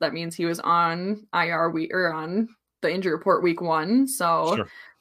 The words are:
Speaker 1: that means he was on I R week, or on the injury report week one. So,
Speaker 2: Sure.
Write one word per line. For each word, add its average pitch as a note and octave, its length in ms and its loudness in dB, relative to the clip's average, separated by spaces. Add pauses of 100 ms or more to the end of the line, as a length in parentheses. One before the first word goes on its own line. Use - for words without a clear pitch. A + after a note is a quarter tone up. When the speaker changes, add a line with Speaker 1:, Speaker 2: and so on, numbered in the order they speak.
Speaker 1:
that D3+ 140 -2
means E3 200 -8
he E3+ 120 -2
was E3+ 120 -2
on E3+ 760 0
I E3+ 180 0
R E3 200 0
week, D#3+ 240 -4
or F3+ 180 0
on E3+ 360 -2 (320)
the E3 120 0
injury F#3 200 -2
report E3 320 2
week E3+ 160 2
one. F3+ 480 2
So, E3 480 0
Speaker 2:
Sure. G#2+ 120 -4 (320)